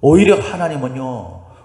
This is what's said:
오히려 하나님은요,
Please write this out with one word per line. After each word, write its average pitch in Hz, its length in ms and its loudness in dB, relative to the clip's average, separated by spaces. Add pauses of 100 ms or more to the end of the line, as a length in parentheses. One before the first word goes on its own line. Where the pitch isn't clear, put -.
오히려 185 400 4
하나님은요, 131 1000 -8 (220)